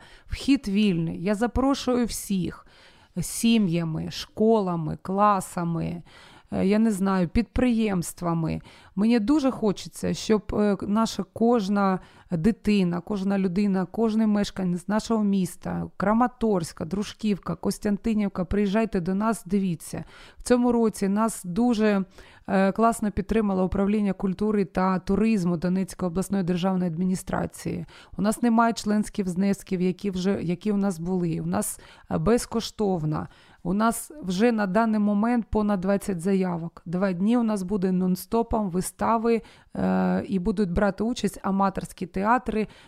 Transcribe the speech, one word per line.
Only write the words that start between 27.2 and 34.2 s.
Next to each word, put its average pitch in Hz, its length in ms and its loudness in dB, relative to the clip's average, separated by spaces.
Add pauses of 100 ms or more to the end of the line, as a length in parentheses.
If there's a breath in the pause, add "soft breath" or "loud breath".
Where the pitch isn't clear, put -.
У 175 60 -4
нас 214 200 0
немає 233 300 4
членських 208 540 -2
внесків, 190 540 -2
які 185 300 -2
вже, 185 320 -2
які 175 300 -2
у 202 40 2
нас 196 220 0
були. 170 420 -2
У 160 60 -6
нас, 196 340 -4 (300 loud breath)
е, - 80 0
безкоштовно. 180 1080 -2 (340 soft breath)
У 175 120 -2
нас 220 380 0 (100)